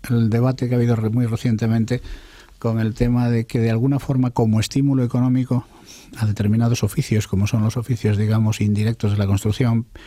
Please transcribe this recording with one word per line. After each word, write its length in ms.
el 200
debate 380
que 80
ha 20
habido 180
re-, 140
muy 160
recientemente 760
con 200
el 140
tema 360
de 160
que, 140
de 120
alguna 280
forma, 320
como 280
estímulo 440
económico 600
a 80
determinados 580
oficios, 440
como 200
son 160
los 140
oficios, 400
digamos, 440
indirectos 520
de 40
la 100
construcción, 580